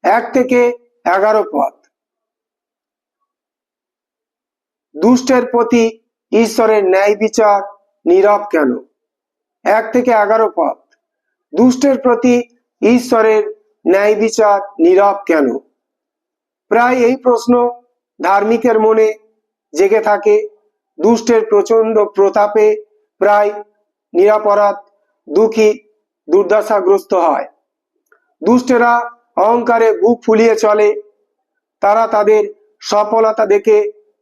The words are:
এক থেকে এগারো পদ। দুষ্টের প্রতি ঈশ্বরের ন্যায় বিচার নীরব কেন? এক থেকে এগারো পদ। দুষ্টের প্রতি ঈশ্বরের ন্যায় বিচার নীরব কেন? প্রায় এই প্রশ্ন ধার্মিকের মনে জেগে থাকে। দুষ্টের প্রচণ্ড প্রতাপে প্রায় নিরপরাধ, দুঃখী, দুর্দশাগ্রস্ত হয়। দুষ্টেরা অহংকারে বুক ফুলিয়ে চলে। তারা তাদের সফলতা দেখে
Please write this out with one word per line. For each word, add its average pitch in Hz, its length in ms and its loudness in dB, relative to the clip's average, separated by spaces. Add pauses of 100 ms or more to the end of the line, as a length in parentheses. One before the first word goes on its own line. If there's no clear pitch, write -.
এক 226 200 -2 (100)
থেকে 247 260 0 (460)
এগারো 196 460 0
পদ। - 220 -6 (3250)
দুষ্টের 247 500 0
প্রতি 233 380 0 (480)
ঈশ্বরের 220 540 0
ন্যায় 196 300 0
বিচার 214 420 0 (480)
নীরব 196 360 2 (100)
কেন? 147 180 0 (960)
এক 214 260 0
থেকে 247 200 0
এগারো 220 440 0
পদ। 143 220 -4 (760)
দুষ্টের 254 480 0
প্রতি 240 340 0 (460)
ঈশ্বরের 220 600 0 (420)
ন্যায় 202 300 2
বিচার 214 420 0 (220)
নীরব 190 460 2
কেন? 151 220 0 (1200)
প্রায় 240 260 0
এই 247 200 0
প্রশ্ন 240 360 0 (680)
ধার্মিকের 220 600 0
মনে 220 280 2 (680)
জেগে 196 280 0
থাকে। 208 340 0 (640)
দুষ্টের 226 460 0
প্রচণ্ড 226 580 0
প্রতাপে 208 640 0 (540)
প্রায় 208 300 2 (600)
নিরপরাধ, 202 640 2 (520)
দুঃখী, 220 420 2 (580)
দুর্দশাগ্রস্ত 196 840 0
হয়। 170 340 -2 (960)
দুষ্টেরা 240 520 0 (440)
অহংকারে 226 520 0 (100)
বুক 233 240 0
ফুলিয়ে 220 320 2
চলে। 208 340 2 (920)
তারা 214 260 0
তাদের 214 360 0 (380)
সফলতা 220 640 -2
দেখে 208 320 2 (440)